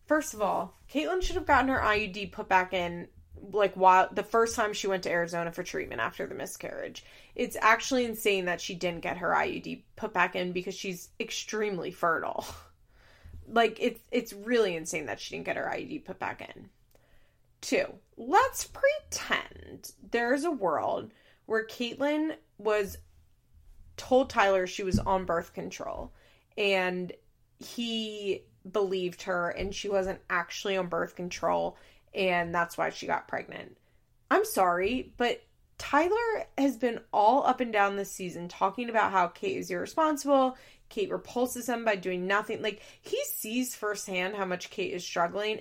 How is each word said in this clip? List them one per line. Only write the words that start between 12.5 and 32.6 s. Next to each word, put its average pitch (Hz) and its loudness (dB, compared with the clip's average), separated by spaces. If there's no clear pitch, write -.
<laughs> - -12
Like, 220 2
it's, 233 0
it's 240 -2
really 202 0
insane 160 -6
that 104 -6
she - -10
didn't 165 -8
get - -4
her - -4
I - -4
U 160 -8
D - -8
put - -14
back - -6
in. - -16
Two, - 0
let's 403 2
pretend - -4
there's 240 2
a 349 0
world 165 -2
where 220 -2
Caitlyn 294 -2
was 208 0
told 262 4
Tyler 196 4
she 190 -6
was 190 2
on 190 0
birth 175 -2
control - -10
and 180 0
he 220 -4
believed 185 0
her 175 0
and 185 -6
she 202 -6
wasn't 190 0
actually 185 -2
on 185 -2
birth 170 -4
control 175 -2
and 175 0
that's 170 0